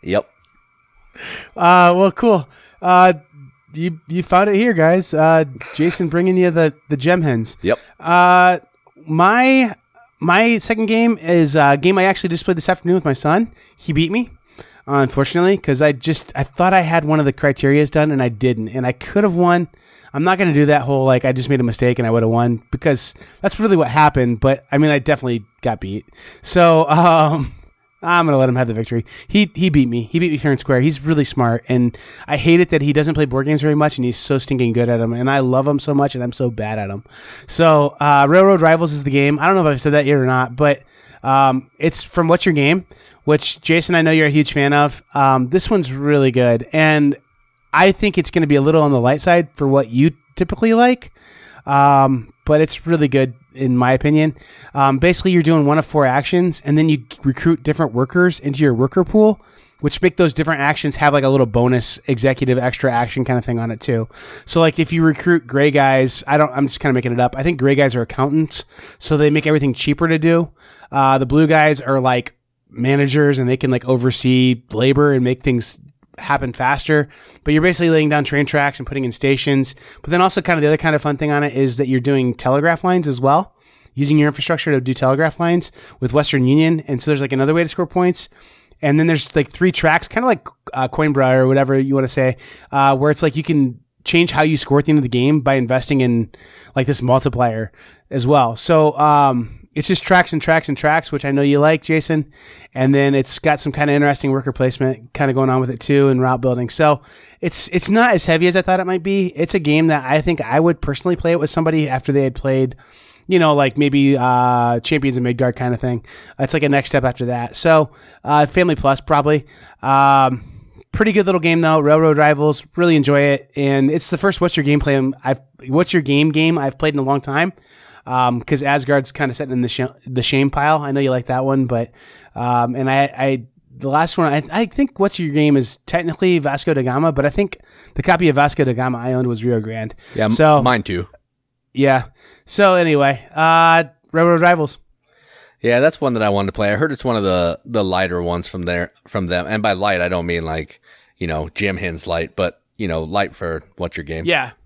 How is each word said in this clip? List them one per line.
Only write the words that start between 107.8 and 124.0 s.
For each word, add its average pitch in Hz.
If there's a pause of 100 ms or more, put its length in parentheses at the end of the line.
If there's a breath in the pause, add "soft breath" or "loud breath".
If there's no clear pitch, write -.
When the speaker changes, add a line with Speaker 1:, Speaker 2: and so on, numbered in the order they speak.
Speaker 2:
not 226
as 180
heavy 165
as 175
I 190
thought 185
it 180
might 185
be. 196
It's 165
a 202
game 151
that 147
I 143
think 160
I 120
would 165
personally 165
play 170
it 170
with 151
somebody 160
after 131
they 139
had 131
played, 131 (520 soft breath)
you 185
know, 156
like, 135
maybe, 139
uh, 123
Champions 139
of 123
Midgard 123
kinda 123
thing. 120 (340 loud breath)
It's 135
like 151
a 143
next 139
step 131
after 123
that. 120
So, 160 (320 soft breath)
uh, 147
Family 175
Plus 135
probably. 147 (360 loud breath)
Um, 135 (480 loud breath)
pretty 214
good 202
little 185
game 165
though. 156
Railroad 151
Rivals, 151 (100)
really 170
enjoy 143
it, 139
and 139
it's 156